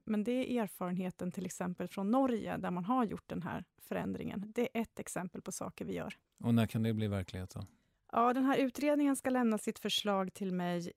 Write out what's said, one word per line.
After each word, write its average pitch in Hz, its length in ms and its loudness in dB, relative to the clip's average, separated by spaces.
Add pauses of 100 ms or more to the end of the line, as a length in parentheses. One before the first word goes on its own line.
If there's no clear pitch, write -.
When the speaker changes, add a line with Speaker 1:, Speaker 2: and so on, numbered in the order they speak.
Speaker 1:
Men 208 180 0
det 233 80 0
är 247 320 0
erfarenheten 180 680 -4
till 180 140 -6
exempel 180 420 -6
från 196 240 0
Norge, 233 460 2
där 185 140 -2
man 175 140 -2
har 247 180 4
gjort 180 240 -4
den 180 140 -4
här 180 220 -6 (180)
förändringen. 190 760 -4
Det 240 60 0
är 233 200 0
ett - 180 -8
exempel 180 420 -6
på 190 100 -8
saker - 340 -8
vi 185 80 -4
gör. 175 200 -6 (300)
Speaker 2:
Och 117 100 4
när 113 120 6
kan 113 180 0
det 113 100 2
bli 110 140 0
verklighet 95 420 -2
då? 101 160 -8 (460)
Speaker 1:
Ja, 240 220 4
den 262 120 2
här 269 120 4
utredningen 277 580 4
ska - 140 -2
lämna 240 280 4
sitt - 220 -4
förslag 196 540 0
till 190 200 -2
mig 175 440 0